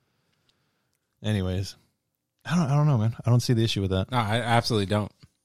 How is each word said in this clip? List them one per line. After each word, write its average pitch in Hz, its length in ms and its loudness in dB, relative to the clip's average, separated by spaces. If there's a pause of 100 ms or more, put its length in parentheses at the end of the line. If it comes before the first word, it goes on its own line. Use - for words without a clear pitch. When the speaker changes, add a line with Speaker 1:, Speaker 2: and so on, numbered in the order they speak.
(1200)
Speaker 1:
Anyways, 95 520 -2 (680)
I 143 100 -4
don't, 175 140 2
I 139 60 0
don't 147 120 2
know, 143 100 2
man. 110 180 0 (100)
I - 40 0
don't 120 100 6
see 123 140 0
the 113 100 2
issue 110 180 0
with 95 100 -2
that. 95 200 -2
Speaker 2:
No, 127 60 -2
I 110 240 0
absolutely 117 460 0
don't. 104 240 -2 (340)